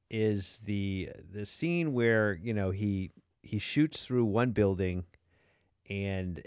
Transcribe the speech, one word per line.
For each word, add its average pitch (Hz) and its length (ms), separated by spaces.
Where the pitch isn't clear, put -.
is 107 560
the, 98 440
the 104 140
scene 170 480
where, 110 480
you 113 100
know, 98 200
he, 95 400
he 107 160
shoots - 460
through 123 200
one 113 280
building 92 500
and 95 600